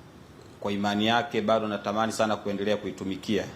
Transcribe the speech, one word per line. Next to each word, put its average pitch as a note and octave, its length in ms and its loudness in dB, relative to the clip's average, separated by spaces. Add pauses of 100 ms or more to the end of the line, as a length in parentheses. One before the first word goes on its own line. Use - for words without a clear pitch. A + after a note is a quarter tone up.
(600)
kwa G2+ 120 -2
imani G2+ 340 2
yake, A#2 340 2
bado G#2+ 280 2
natamani G#2 440 -2
sana G#2+ 240 2
kuendelea G2+ 400 -2
kuitumikia. F#2+ 680 -2 (120)